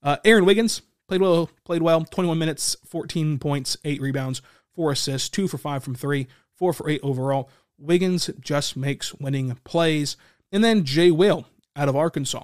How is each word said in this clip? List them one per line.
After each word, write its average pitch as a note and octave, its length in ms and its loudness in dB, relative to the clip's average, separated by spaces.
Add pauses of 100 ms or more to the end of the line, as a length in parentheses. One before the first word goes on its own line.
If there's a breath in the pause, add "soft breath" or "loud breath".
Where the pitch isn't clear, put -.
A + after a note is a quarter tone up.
Uh, C#3+ 220 0
Aaron G#3+ 220 8
Wiggins G#3+ 380 2 (240)
played F#3 140 0
well, E3+ 280 2 (140)
played E3+ 180 -2
well, E3 240 4
twenty-one E3+ 320 -2
minutes, D#3+ 480 -4
fourteen D#3 540 -4
points, C#3+ 440 -4
eight D3 160 -4
rebounds, C3 420 -4 (320 soft breath)
four D#3+ 180 -2
assists, C3+ 360 -4
two G3 200 -2
for D3+ 100 -6
five C#3 260 -6
from B2+ 120 -8
three, C#3 320 -4 (260 soft breath)
four F3+ 180 0
for - 160 -6
eight D3+ 160 -2
overall. C3+ 460 -2 (280 soft breath)
Wiggins F3 520 0 (100)
just C#3+ 380 -4
makes C#3 380 -6
winning C3+ 480 -4
plays. D#3 540 0 (340 soft breath)
And G3+ 120 2
then A3 220 4
Jay D#3 240 4
Will E3 380 2 (280)
out C#3+ 140 0
of C3+ 60 0
Arkansas. C#3+ 480 -2